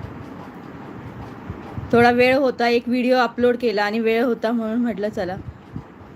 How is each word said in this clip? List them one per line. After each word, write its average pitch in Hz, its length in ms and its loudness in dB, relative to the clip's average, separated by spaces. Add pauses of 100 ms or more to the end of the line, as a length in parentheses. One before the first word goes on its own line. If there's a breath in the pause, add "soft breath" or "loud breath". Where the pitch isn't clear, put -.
(1900)
थोडा 240 180 8
वेळ 247 260 6
होता, 240 320 2
एक 240 200 0
व्हिडिओ 247 300 2
अपलोड 240 380 2
केला 214 280 0
आणि 208 140 0
वेळ 226 260 2
होता 226 280 0
म्हणून 226 260 -2
म्हटलं 214 300 0
चला 196 280 -4 (800)